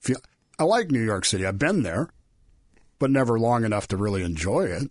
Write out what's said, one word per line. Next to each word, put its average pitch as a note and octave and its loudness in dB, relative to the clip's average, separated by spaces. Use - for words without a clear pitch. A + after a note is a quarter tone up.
feel. - -2
I D#3 0
like G#3 2
New B2 0
York G#2 0
City. F#2+ 0
I've F#2+ -2
been E3 2
there, G2 -4
but C3+ 0
never B2+ 2
long A#2 2
enough G#2+ -2
to G2 -4
really G2 0
enjoy F2+ -2
it. - -4